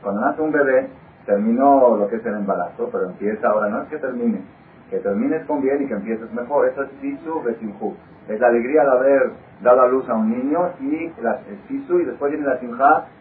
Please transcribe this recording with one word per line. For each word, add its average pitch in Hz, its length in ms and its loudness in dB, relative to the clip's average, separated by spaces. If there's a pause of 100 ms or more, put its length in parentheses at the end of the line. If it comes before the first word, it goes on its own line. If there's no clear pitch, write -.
Cuando 101 200 -4
nace 143 180 -2
un 156 120 -2
bebé, 135 360 2 (380)
terminó 120 680 4
lo 104 120 0
que 113 80 -4
es 110 80 -8
el 107 100 -4
embarazo, 98 560 -4
pero 95 200 -4
empieza 104 380 -4
ahora, 104 200 0
no 104 140 -4
es - 60 -12
que 156 100 -8
termine, 120 420 -2 (480)
que 95 120 -4
termines 127 440 -2
con 147 160 -2
bien 135 220 0
y - 40 -4
que 113 80 -4
empieces 110 380 -6
mejor. 123 360 0
Eso 139 160 -4
es - 60 -12 (100)
Sisu 156 420 -8
Besimhu. 107 520 -6 (340)
Es 107 120 -4
la 123 60 4
alegría 123 380 2
de 139 60 4
haber 131 420 4 (300)
dado 123 200 8
a 123 60 6
luz 131 200 0
a 117 60 -2
un 110 160 0
niño 147 400 0 (100)
y 160 400 -4
la, - 280 -2
el 101 100 -14 (100)
Sisu, 139 320 0
y 156 40 0
después 143 280 -4
viene 143 140 -4
la 127 120 0
Simha, 131 460 2 (160)